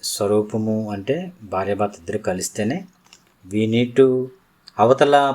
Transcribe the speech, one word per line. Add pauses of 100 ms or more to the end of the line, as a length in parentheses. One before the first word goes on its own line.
స్వరూపము
అంటే (100)
భార్యాభర్త
ఇద్దరు
కలిస్తేనే. (640)
We
need
to (540)
అవతల